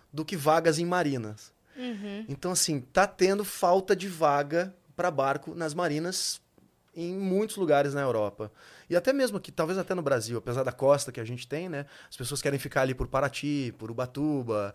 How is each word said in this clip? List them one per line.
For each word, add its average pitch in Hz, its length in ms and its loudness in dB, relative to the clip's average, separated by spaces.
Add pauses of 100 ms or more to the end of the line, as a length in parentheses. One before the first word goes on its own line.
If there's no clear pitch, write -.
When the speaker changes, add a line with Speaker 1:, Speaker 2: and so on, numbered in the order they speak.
(120)
Speaker 1:
do 151 120 -4
que 185 120 -6
vagas 156 420 6
em 170 80 0
marinas. 139 680 -2 (240)
Speaker 2:
Uhum. 214 520 -8
Speaker 1:
Então, 175 240 -6
assim, 160 280 0
tá 185 280 2
tendo 196 360 2
falta 190 520 2
de 185 120 -8
vaga 156 640 2 (220)
pra 175 160 0
barco 139 420 -2
nas 160 220 -6
marinas 170 680 -2 (540)
em 170 200 -6
muitos 196 420 0
lugares 143 380 4
na 143 60 -2
Europa. 107 500 -2 (400)
E 170 60 4
até 175 160 2
mesmo 254 240 0
aqui, - 160 -10
talvez 175 260 0
até 185 160 -2
no 180 80 -4
Brasil, 120 360 0
apesar 127 260 -2
da 123 80 -4
costa 135 400 4
que 123 80 -10
a 113 40 -6
gente 123 220 -8
tem, 170 220 -6
né? 143 180 -6 (240)
As - 60 -18
pessoas 135 260 -6
querem 139 160 0
ficar 127 240 -2
ali 131 120 2
por 123 120 -4
Paraty, 139 720 -2
por 110 120 -10
Ubatuba, 123 840 -2